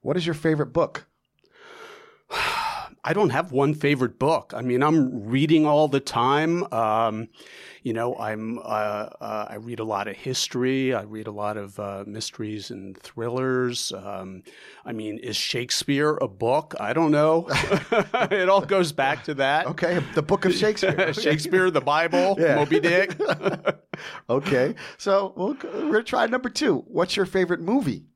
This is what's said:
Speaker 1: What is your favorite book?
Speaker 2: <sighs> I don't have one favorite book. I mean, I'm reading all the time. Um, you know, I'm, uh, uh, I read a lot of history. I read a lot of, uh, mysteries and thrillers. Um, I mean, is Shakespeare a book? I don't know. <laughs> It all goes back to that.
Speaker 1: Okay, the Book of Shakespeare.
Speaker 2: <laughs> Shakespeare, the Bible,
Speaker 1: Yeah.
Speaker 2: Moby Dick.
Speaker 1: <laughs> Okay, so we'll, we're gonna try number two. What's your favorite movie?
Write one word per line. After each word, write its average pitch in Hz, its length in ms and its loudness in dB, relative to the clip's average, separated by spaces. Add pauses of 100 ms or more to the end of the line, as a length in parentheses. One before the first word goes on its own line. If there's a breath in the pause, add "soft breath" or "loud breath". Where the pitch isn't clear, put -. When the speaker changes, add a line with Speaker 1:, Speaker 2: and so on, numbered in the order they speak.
Speaker 1:
What 147 160 -2
is 170 100 -2
your 170 80 0
favorite 151 380 0
book? - 360 -2
Speaker 2:
<sighs> - 60 -20 (1900 loud breath)
I 131 60 0
don't 139 180 2
have 147 220 -2
one 139 220 2
favorite 143 440 0
book. 147 380 0
I 113 60 -6
mean, 123 200 2
I'm 131 460 2
reading 156 380 4
all 151 220 4
the 135 120 2
time. 151 720 0
Um, 110 560 0 (540 loud breath)
you 123 100 -4
know, 117 240 -2
I'm, 110 440 -6
uh, - 20 -16
uh, 107 880 -4
I 110 60 -12
read 113 220 -12
a 113 60 -4
lot 104 240 -4
of 98 80 -10
history. 131 760 -2
I 104 80 -2
read 107 240 -12
a 110 40 -8
lot 104 280 -6
of, 98 200 -12
uh, 101 280 -8
mysteries 107 640 -10
and 95 260 -14
thrillers. 123 960 -2
Um, 95 500 -12 (440 loud breath)
I 123 60 -10
mean, 110 260 -8
is 113 180 -8
Shakespeare 139 800 -2
a 131 120 -2
book? 117 520 -2
I 104 140 -2
don't 160 160 4
know. 156 400 4
<laughs> 190 800 0
It 185 180 2
all 190 160 6
goes 175 280 2
back 139 320 0
to 151 100 -4
that. 143 320 2
Speaker 1:
Okay, 175 360 0 (120)
the 156 80 2
Book 196 240 0
of 180 80 4
Shakespeare. 190 580 2
Speaker 2:
<laughs> - 0 -
Shakespeare, 165 580 2
the 147 120 2
Bible, 170 560 2
Speaker 1:
Yeah. 156 160 6
Speaker 2:
Moby 147 260 4
Dick. 180 380 2
Speaker 1:
<laughs> - 100 0 (1000 loud breath)
Okay, 139 440 2 (220 loud breath)
so 196 400 0
we'll, 233 260 -2
we're - 300 -4
gonna 220 100 4
try 233 240 0
number 247 220 -2
two. 208 400 0
What's - 280 0
your 190 100 2
favorite 180 340 0
movie? 170 560 -2